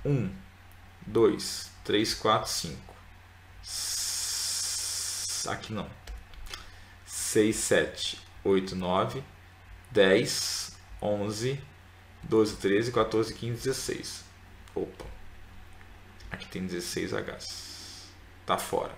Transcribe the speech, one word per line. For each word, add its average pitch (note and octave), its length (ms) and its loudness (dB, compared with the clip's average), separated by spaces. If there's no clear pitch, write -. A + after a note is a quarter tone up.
Um, A#2 300 2
dois, - 640 4
três, G#2+ 300 2
quatro, A2 360 4
cinco. - 460 -6
S-, - 1900 -4
aqui - 240 -6
não. G2 160 -6
Seis, - 500 4
sete, - 640 2
oito, F#2+ 320 4
nove, G2+ 480 0
dez, - 840 4
onze, G#2+ 600 -2
doze, G#2+ 340 6
treze, G#2 340 4
quatorze, A2 420 2
quinze, A#2 240 -6
dezesseis. - 680 -6
Opa. - 320 -6
Aqui - 160 -10
tem F#2 180 -6
dezesseis F2+ 460 -4
Hs. - 960 -10
Tá F#2 120 4
fora. - 400 -2